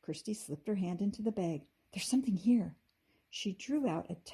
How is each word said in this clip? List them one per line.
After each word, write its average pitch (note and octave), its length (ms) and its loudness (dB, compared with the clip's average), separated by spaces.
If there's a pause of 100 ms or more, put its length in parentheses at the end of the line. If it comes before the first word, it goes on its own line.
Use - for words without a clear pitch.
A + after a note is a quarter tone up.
Kirsty - 320 -6
slipped - 340 -8
her G#3+ 60 0
hand F3+ 260 0
into G3+ 220 0
the A3 100 2
bag. E3+ 300 0 (300)
There's - 160 -6
something B3+ 280 4
here. G3+ 400 4 (540)
She - 220 -4
drew C4+ 360 0
out E3 220 -2
a F3 60 -4 (180)